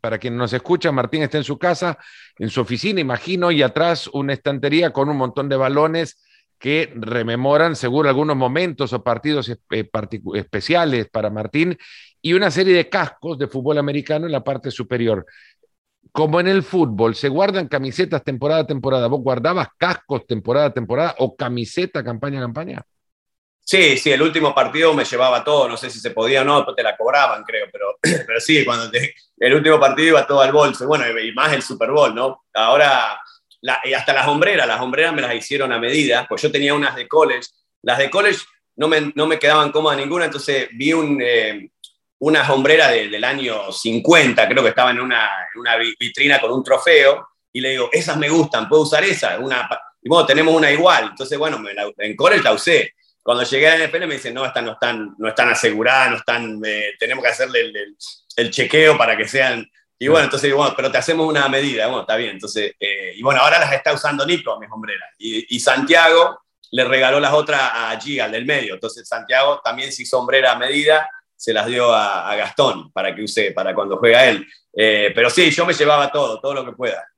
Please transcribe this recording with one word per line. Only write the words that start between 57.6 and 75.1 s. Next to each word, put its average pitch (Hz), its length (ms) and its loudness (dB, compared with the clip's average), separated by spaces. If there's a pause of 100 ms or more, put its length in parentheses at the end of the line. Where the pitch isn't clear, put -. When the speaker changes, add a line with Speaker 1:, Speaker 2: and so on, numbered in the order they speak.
Speaker 2:
el, 110 160 -4
el, 101 200 -12 (400)
el 117 140 -2
chequeo 151 480 4
para 113 180 2
que 107 120 -4
sean". 127 400 -2 (300)
Y 123 100 -6
bueno, 151 60 6
Speaker 1:
Claro. 156 100 4
Speaker 2:
entonces 139 240 -2
digo, 139 100 2
"Bueno, 143 180 2
pero 131 160 -2
te 127 60 2
hacemos 160 300 0
una 143 200 0
medida". 131 380 -2
Bueno, 123 160 -4
está 110 140 -2
bien. 117 160 -4
Entonces, 101 480 -6
eh, 98 360 -6
y 107 60 -14
bueno, 135 180 2
ahora 156 200 6
las 147 120 0
está 139 200 0
usando 147 340 -2
Nico, 139 340 -4
mis 104 100 -20
hombreras. 107 480 -12
Y, 113 380 -8
y - 40 -4
Santiago 165 800 4 (320)
le 127 120 2
regaló 131 360 2
las 143 120 0
otras 151 300 2
a 113 380 -4
Giga, 135 260 -6
al 107 60 -8
del 117 140 -6
medio. 127 280 -4
Entonces 113 340 -12
Santiago 127 540 0
también 131 300 -6
se - 100 -12
hizo - 160 -2
hombrera 127 340 4
a 120 60 0
medida 147 500 2 (340)
se 113 100 -4
las 107 140 0
dio 120 260 2
a, 101 380 0
a 104 60 -4
Gastón 104 560 -2
para 95 200 -4
que 101 120 -10
use, 101 260 -2
para 95 240 -4
cuando 98 220 -4
juega 120 300 6
él. 107 200 0 (260)
Eh, 107 400 2